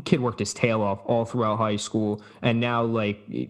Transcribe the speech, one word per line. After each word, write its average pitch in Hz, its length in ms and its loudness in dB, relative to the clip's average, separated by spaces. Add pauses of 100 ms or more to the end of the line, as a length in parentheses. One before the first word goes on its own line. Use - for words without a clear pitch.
kid 156 160 4
worked 120 180 -2
his 104 140 -2
tail 113 280 2
off 98 240 -2
all 117 200 2
throughout 107 320 0
high 107 180 0
school, 107 460 -2 (200)
and 117 200 2
now, 120 220 0
like, 110 360 0 (300)